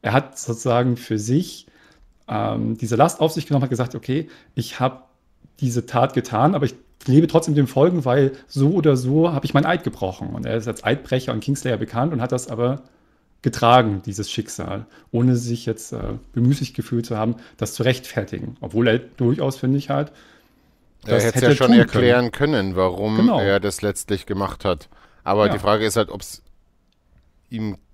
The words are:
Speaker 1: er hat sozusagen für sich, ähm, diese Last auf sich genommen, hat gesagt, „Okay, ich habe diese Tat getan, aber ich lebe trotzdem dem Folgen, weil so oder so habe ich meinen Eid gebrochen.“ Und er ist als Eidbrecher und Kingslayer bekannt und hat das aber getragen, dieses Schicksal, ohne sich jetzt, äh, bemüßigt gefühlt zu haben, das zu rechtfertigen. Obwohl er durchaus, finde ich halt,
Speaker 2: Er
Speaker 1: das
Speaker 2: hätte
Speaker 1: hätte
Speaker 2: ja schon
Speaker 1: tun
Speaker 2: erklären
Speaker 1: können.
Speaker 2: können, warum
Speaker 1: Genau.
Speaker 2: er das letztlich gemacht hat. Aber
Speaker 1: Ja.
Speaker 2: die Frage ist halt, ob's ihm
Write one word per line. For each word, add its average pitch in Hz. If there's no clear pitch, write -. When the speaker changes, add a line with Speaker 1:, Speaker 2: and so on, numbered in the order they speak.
Speaker 1:
er 107
hat 135
sozusagen 120
für 110
sich, 127
ähm, 110
diese 113
Last 156
auf 160
sich 147
genommen, 139
hat 127
gesagt, 123
„Okay, 139
ich -
habe 175
diese 120
Tat 127
getan, 135
aber 135
ich 120
lebe 151
trotzdem 160
dem 143
Folgen, 151
weil 135
so 139
oder 151
so 151
habe 135
ich -
meinen 143
Eid 175
gebrochen.“ -
Und -
er 113
ist 113
als 113
Eidbrecher 127
und 107
Kingslayer 127
bekannt 120
und 117
hat 127
das 123
aber 123
getragen, 117
dieses 101
Schicksal, 98
ohne 123
sich 117
jetzt, -
äh, 107
bemüßigt 127
gefühlt 117
zu 113
haben, 113
das -
zu -
rechtfertigen. -
Obwohl 113
er 117
durchaus, 131
finde 131
ich 143
halt, 143
Speaker 2:
Er 104
Speaker 1:
das 104
Speaker 2:
hätte 117
Speaker 1:
hätte -
Speaker 2:
ja 147
schon 131
Speaker 1:
tun 117
Speaker 2:
erklären 120
Speaker 1:
können. 127
Speaker 2:
können, 87
warum 95
Speaker 1:
Genau. 208
Speaker 2:
er 98
das 98
letztlich 101
gemacht 98
hat. 90
Aber 104
Speaker 1:
Ja. -
Speaker 2:
die -
Frage 104
ist 107
halt, 107
ob's -
ihm 110